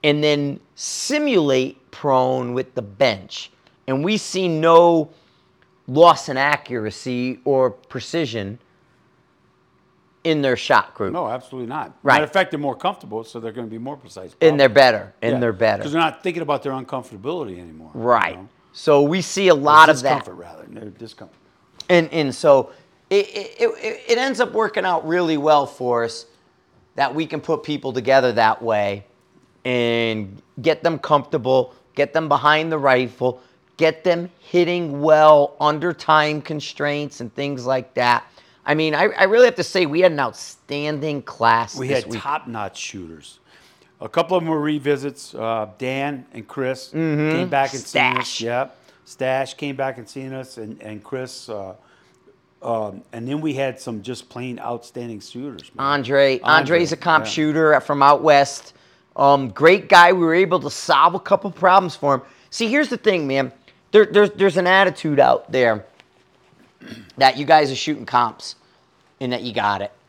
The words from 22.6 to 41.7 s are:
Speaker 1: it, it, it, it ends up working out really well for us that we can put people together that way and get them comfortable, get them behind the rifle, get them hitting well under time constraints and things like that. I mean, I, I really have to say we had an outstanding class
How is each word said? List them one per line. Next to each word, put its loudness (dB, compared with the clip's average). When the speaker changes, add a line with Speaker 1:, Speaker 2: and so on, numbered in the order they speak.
Speaker 1:
it, 0
it, -10
it, -6
it 2
ends -4
up -4
working -4
out -2
really 0
well 2
for -4
us -10
that -2
we -4
can -10
put -4
people -8
together 2
that 2
way -4
and -2
get -2
them -2
comfortable, 0
get 0
them -2
behind 2
the -4
rifle, 0
get 0
them -2
hitting -2
well 6
under -2
time 0
constraints -8
and -14
things -8
like -4
that. 2
I 0
mean, -2
I, 0
I 4
really 6
have 2
to -4
say -2
we -2
had 4
an -6
outstanding -8
class -2